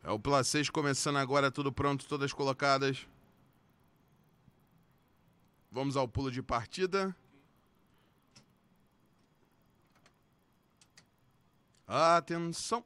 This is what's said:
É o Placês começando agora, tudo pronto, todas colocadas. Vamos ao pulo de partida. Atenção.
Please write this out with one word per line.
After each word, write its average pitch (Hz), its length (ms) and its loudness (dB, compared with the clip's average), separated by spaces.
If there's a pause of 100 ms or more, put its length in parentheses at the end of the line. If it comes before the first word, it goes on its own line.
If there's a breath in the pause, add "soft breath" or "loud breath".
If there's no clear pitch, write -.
É 76 60 -8
o 107 80 -2
Placês 139 500 2
começando 143 500 0
agora, 139 300 2
tudo 139 240 -2
pronto, 139 360 -2
todas 139 240 -2
colocadas. 135 720 0 (2750)
Vamos 135 260 -2
ao 131 120 0
pulo 135 200 -4
de 127 140 -6
partida. 185 720 -2 (4000)
Atenção. 170 1000 2